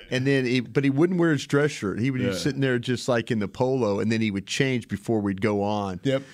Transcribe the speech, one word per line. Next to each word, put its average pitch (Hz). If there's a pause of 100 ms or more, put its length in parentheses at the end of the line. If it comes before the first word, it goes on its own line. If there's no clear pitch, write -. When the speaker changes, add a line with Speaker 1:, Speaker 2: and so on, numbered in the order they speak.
(120)
Speaker 1:
and 131
then 139
he, 123
but 127
he 139
wouldn't 170
wear 170
his 139
dress 147
shirt. 95
He 131
would 127
Speaker 2:
Yeah. 110
Speaker 1:
be 95
sitting 135
there 131
just, 120
like, 117
in 113
the 101
polo, 120
and 104
then 113
he 110
would 98
change 131
before 107
we'd 98
go 104
on. 101
Speaker 3:
Yep. 135 (100)